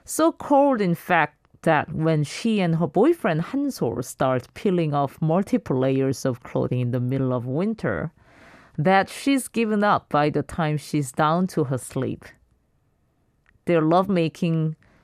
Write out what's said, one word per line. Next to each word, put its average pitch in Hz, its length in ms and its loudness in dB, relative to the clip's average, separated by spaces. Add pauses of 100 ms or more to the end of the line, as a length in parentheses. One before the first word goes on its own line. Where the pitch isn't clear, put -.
So 320 280 2
cold, 277 480 2
in 175 160 2
fact, 160 400 0 (260)
that 156 320 2
when 156 300 2
she 214 360 -2
and 170 140 2
her 165 140 0
boyfriend 202 540 2
Han-sol 262 600 -4
start 131 520 -2
peeling 170 400 0
off 143 280 -4
multiple 165 560 0
layers 135 460 0
of 127 180 -4
clothing 127 380 -4
in 120 100 -2
the 123 80 -2
middle 127 340 -2
of 123 140 -4
winter, 156 640 -4 (680)
that 190 320 2
she's 277 380 -2
given 214 380 -2
up 196 240 0
by 147 200 2
the 151 140 0
time 151 340 -2
she's 147 360 -4
down 165 340 0
to 165 160 -2
her 131 160 -2
sleep. - 460 -8 (1400)
Their 170 140 4
lovemaking 165 960 2 (300)